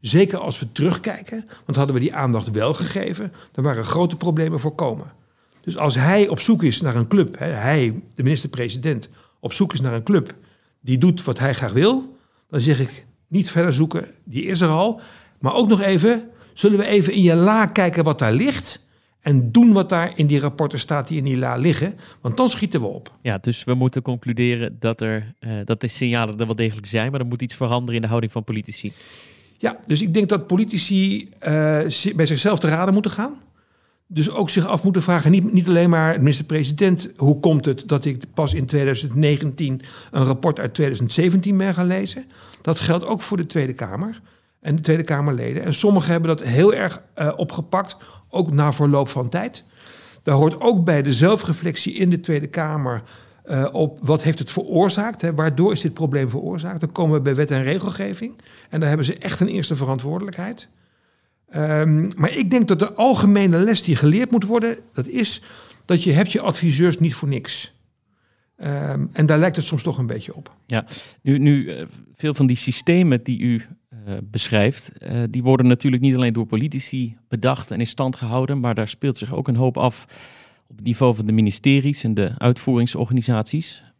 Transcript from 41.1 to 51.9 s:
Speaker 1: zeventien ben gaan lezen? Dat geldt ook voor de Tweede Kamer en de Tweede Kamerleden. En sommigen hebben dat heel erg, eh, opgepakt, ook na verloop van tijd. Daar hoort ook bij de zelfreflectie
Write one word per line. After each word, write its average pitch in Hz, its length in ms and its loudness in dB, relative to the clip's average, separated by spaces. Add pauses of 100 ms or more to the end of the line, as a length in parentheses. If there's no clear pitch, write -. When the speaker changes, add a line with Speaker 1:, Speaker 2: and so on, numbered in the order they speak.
Speaker 1:
zeventien 185 440 2
ben 190 160 0
gaan 180 140 0
lezen? 190 380 -4 (360)
Dat 160 180 -2
geldt 170 260 0
ook 214 160 -4
voor - 160 -4
de - 80 -2
Tweede 131 280 -4
Kamer 127 480 -8 (400)
en 151 140 -2
de 160 60 -2
Tweede 160 220 2
Kamerleden. 139 600 -2
En 165 100 -2
sommigen 185 380 2
hebben 165 260 0
dat - 100 -12
heel 160 260 4
erg, 196 280 -4 (120)
eh, 151 220 -2
opgepakt, 180 600 -4 (320)
ook 165 220 -2
na 147 220 4
verloop 143 360 2
van 127 200 -4
tijd. 202 360 -8 (580)
Daar 147 120 2
hoort 151 260 4
ook 226 220 4
bij 156 180 2
de 135 120 0
zelfreflectie 170 800 0